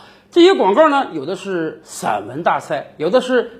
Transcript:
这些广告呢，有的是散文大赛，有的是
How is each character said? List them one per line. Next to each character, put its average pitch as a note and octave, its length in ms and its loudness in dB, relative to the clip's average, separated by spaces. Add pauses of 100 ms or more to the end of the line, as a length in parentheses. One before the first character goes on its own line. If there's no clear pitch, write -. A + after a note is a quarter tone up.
(320)
这 F4 100 6
些 F#4 120 6
广 G#3 200 2
告 D#4 140 6
呢， C#4 220 0
有 D3 160 -8
的 F3+ 80 -6
是 F3+ 480 -6
散 - 460 -6
文 C#3 160 -10
大 D#3+ 160 0
赛， C#3 380 -8
有 D#3 120 -2
的 B3 100 2
是 A#3+ 400 -2